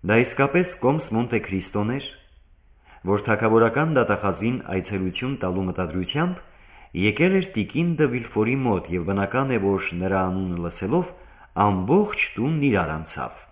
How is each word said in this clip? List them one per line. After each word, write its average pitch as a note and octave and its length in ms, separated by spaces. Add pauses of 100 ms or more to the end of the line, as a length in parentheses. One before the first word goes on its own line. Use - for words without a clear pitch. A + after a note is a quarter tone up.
Դա G2+ 160
իսկապես C#3 560
կոմս D3 340
Մոնտե A#2 320
Քրիստոն G#2 520
էր, C#3 140 (960)
որ G2+ 200
թագավորական A2+ 720
դատախազին G#2+ 600 (120)
այցելություն F#2+ 720
տալու F#2 260
մտադրությամբ F#2 800 (500)
եկել B2 460
էր - 160
տիկին D#3+ 400
դը D3 160
Վիլֆորի A#2 480
մոտ G2 320
և F2 160
բնական G2 420
է, A#2+ 120
որ G2 340
նրա F#2+ 260
անունը F#2 400
լսելով G#2 440 (500)
ամբողջ G#2 640 (140)
տունն D3 320
իրար F2+ 280
անցավ։ D#2 400 (180)